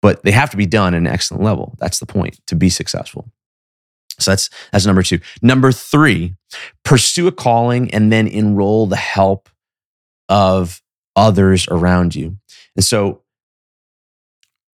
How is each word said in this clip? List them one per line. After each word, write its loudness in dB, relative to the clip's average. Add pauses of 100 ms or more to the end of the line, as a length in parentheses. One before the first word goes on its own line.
But 2
they 0
have 2
to -12
be 0
done 0
at 0
an 0
excellent -4
level. -4
That's -6
the -12
point, -6
to -8
be 2
successful. -8 (880)
So -2
that's, -4 (220)
that's 0
number 2
two. -2 (220)
Number 4
three, 0 (500)
pursue 2
a 0
calling 0
and 2
then 2
enroll 0
the -2
help -2 (800)
of 0 (320)
others 4
around 0
you. -10 (400)
And 0
so -2 (1500)